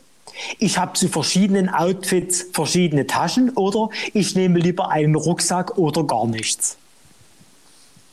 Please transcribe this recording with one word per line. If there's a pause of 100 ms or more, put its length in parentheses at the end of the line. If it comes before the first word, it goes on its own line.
(580)
ich
hab
zu
verschiedenen
Outfits
verschiedene
Taschen
oder (220)
ich
nehme
lieber
einen
Rucksack
oder
gar
nichts? (1400)